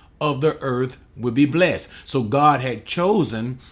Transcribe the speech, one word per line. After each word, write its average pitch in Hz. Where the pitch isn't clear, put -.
of 143
the 151
earth 127
would 117
be 143
blessed. 160
So 135
God 139
had 123
chosen 127